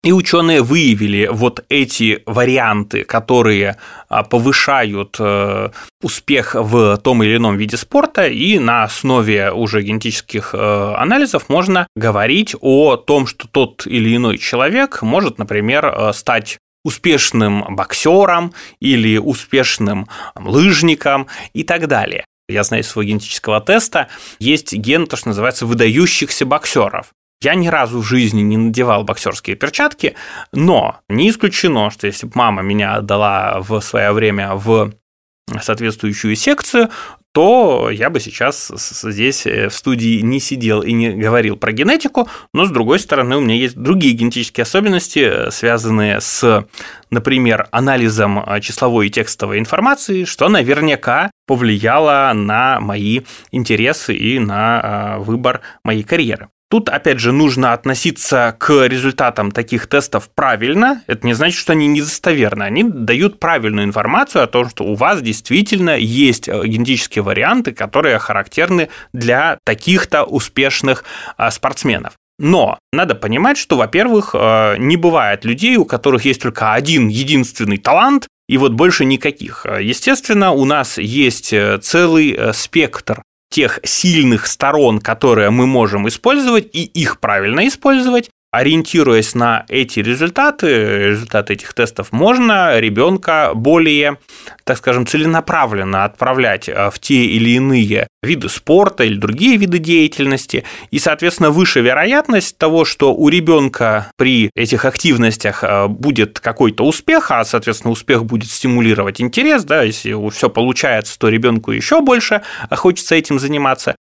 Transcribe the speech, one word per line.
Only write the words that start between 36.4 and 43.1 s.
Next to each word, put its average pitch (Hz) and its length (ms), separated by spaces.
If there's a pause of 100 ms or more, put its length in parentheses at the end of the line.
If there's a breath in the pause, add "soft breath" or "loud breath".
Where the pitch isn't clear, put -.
то 170 580
я 113 180
бы 139 120
сейчас 123 500
с-, - 60
с-, - 340
здесь, 120 340
э, 107 220
в 101 60
студии 113 480
не 127 180
сидел 113 420
и 113 120
не 117 160
говорил 107 480
про 107 160
генетику, 240 560 (240 loud breath)
но, 170 120
с 190 60
другой 127 280
стороны, 135 360